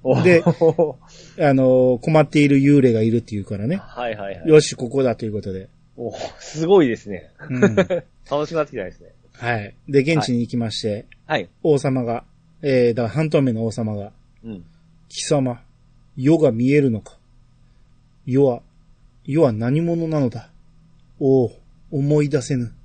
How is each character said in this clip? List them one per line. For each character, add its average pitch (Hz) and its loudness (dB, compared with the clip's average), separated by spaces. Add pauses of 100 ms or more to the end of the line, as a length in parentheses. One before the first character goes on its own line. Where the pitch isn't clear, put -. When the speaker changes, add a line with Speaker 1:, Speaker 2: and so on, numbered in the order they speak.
Speaker 1:
お。 131 2
Speaker 2:
で、 170 6
Speaker 1:
<laughs> - 2 (880)
Speaker 2:
あ 147 4
の、 127 4
困 156 2
っ 151 4
て 151 2
い 147 4
る 143 4
幽 139 6
霊 127 4
が 110 2
い 113 2
る 117 0
っ - 0
て 110 -10
い 101 -6
う 95 -10
か 101 -8
ら 104 -6
ね。 170 -2
Speaker 1:
は 123 -10
い、 107 -8
は 98 -10
い、 92 -12
は - -8
い。 - -2
Speaker 2:
よ 156 8
し、 - -4
こ 123 -8
こ 135 -2
だ 120 0
と 117 -10
い - -6
う 104 -8
こ 104 -8
と 98 -10
で。 95 -12 (300)
Speaker 1:
お、 120 -10 (240)
す 156 -8
ご 185 4
い 135 2
で 110 -4
す - -16
ね。 90 -14 (200)
Speaker 2:
う 127 -6
ん。 - 0 (160)
Speaker 1:
<laughs> - -
楽 147 -4
し - -16
く 165 -14
な 156 -2
っ - -2
て 143 -14
き 127 -10
た 98 -6
で 90 -12
す - -20
ね。 - -20 (220)
Speaker 2:
は 120 -6
い。 104 -10 (140)
で、 139 2
現 147 0
地 127 -2
に 120 0
行 117 -6
き 123 -6
ま 117 -4
し - -10
て、 107 -6 (200)
Speaker 1:
は 156 -4
い。 101 -6
は 87 -12
い。 - -20 (120)
Speaker 2:
王 151 2
様 131 -4
が、 117 -8 (360)
え 127 2
ー、 113 -2
だ 120 -4
か 113 -4
ら - -
半 151 -4
透 151 0
明 131 0
の 113 -4
王 113 -4
様 107 -6
が、 101 -12 (320)
Speaker 1:
う 117 -16
ん。 92 -16 (440)
Speaker 2:
「貴 - -12
様、 131 -2 (540)
世 147 2
が 147 2
見 123 0
え 147 4
る 139 2
の 107 -4
か？ - -20 (1080)
世 131 2
は、 120 0 (600)
世 147 -2
は 131 4
何 120 -2
者 170 -2
な 156 -2
の 131 0
だ？ 113 -12 (680)
お 135 2
う、 - -8 (380)
思 147 0
い 147 -2
出 135 -2
せ 135 -4
ぬ。 120 -6 (120)